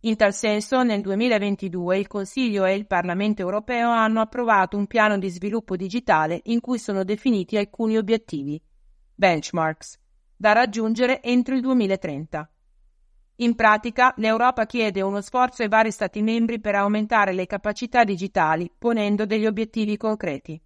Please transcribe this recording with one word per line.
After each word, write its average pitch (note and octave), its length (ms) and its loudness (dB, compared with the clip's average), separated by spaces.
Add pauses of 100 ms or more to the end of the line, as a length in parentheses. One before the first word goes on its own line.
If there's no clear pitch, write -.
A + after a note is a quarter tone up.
In A3 140 0
tal G3+ 200 4
senso, G#3+ 480 0
nel G#3+ 180 0
duemilaventidue G3 960 -2
il G3+ 100 -2
Consiglio G3+ 580 -2
e F#3+ 100 2
il G#3 100 -6
Parlamento F#3+ 560 -2
europeo A3 480 -2
hanno A3 320 2
approvato A3 560 0
un G3+ 80 -2
piano G#3+ 320 2
di F#3+ 120 -4
sviluppo F#3+ 460 -6
digitale F3 680 0
in A#3 180 0
cui B3 160 -4
sono G3 260 -4
definiti G#3 540 0
alcuni A3 400 -2
obiettivi, E3 640 -4 (540)
benchmarks, D#3+ 840 0 (380)
da G#3+ 160 4
raggiungere A#3 680 0
entro B3 320 0
il B3+ 60 0
duemilatrenta. F#3+ 880 -2 (920)
In A#3 140 2
pratica, A3+ 600 4
l'Europa A3 480 2
chiede G#3+ 360 -2
uno G3 200 -2
sforzo B3 400 -2
ai G#3+ 80 -2
vari A3 220 4
Stati G#3 300 -4
membri A3+ 380 0
per G#3 160 -2
aumentare G#3 560 2
le F#3 140 -2
capacità G#3+ 580 -2
digitali, F3 760 0
ponendo G#3+ 480 0
degli G#3+ 200 -2
obiettivi A3 500 -2
concreti. F3 720 -6